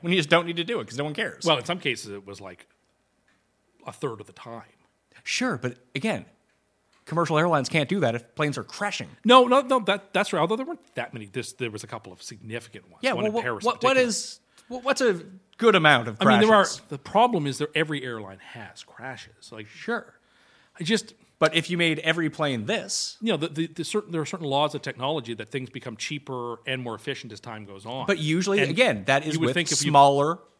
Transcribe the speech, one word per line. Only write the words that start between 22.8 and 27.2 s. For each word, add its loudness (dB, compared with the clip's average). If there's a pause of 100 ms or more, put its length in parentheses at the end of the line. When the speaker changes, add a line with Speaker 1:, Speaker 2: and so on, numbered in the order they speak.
Speaker 2:
You 0
know, 0
the, -2
the, -4
the -10
certain, -4
there -2
are -2
certain -8
laws 2
of -6
technology -4
that -10
things -6
become -12
cheaper -8
and -4
more -8
efficient -10